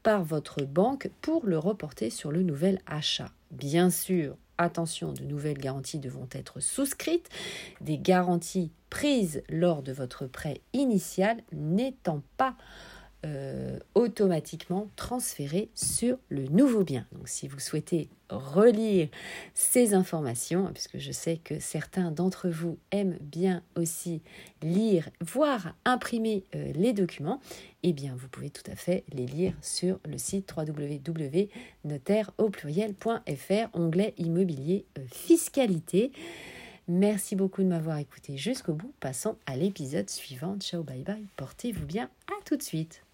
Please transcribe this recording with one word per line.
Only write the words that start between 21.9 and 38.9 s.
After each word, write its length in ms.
d'entre 400
vous 300
aiment 320
bien 400
aussi 480
lire, 440
voire 560
imprimer, 600
euh, 180
les 200
documents, 480
eh 100
bien 220
vous 120
pouvez 220
tout 220
à 40
fait 280
les 140
lire 340
sur 460
le 100
site 300
w 500
w 20
w 500
notaire 540
au 100
pluriel 460
point 340
f 220
r, 220
onglet 440
immobilier, 720
euh, 40
fiscalité. 1000
Merci 480
beaucoup 260
de 60
m'avoir 320
écouté 360
jusqu'au 380
bout. 260